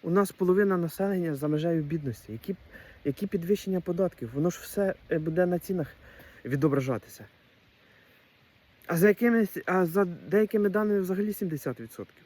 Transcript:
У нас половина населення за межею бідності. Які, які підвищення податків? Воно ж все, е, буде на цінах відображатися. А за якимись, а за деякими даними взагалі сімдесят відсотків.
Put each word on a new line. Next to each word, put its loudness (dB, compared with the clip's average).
У -6
нас 2
половина 4
населення -2
за -4
межею 0
бідності. -6
Які, -8
які -2
підвищення 0
податків? -2
Воно 2
ж -6
все, -2
е, 0
буде 2
на 0
цінах -2
відображатися. 0
А 0
за 6
якимись, 2
а 2
за 2
деякими 0
даними 2
взагалі -2
сімдесят -6
відсотків. -16